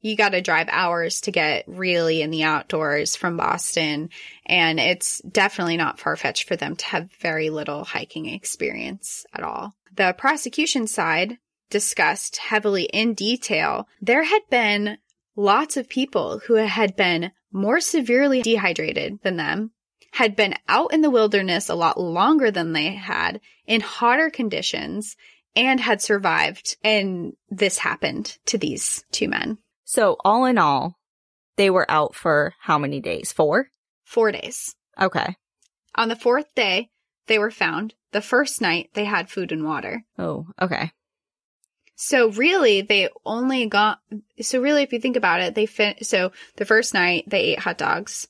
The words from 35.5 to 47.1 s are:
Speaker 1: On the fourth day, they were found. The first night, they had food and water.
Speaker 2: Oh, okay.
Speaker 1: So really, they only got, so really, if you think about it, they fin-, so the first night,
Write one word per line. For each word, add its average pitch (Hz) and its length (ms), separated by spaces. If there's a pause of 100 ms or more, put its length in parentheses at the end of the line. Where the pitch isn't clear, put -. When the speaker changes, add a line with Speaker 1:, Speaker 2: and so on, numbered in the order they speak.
Speaker 1:
On 226 120
the 226 80
fourth 254 380
day, 214 360 (360)
they 220 140
were 214 100
found. 185 440 (180)
The 202 80
first 262 400
night, 175 340
they 208 100
had 196 240
food 180 220
and 160 140
water. 156 400 (120)
Speaker 2:
Oh, 165 300 (160)
okay. 170 300 (1040)
Speaker 1:
So 240 340
really, 247 500
they 202 280 (180)
only 247 400
got, 208 320 (420)
so 254 200
really, 285 240
if 277 80
you 240 80
think 247 160
about 180 260
it, 180 120
they 220 120
fin-, 208 360
so 185 300 (240)
the 208 80
first 220 300
night, 180 320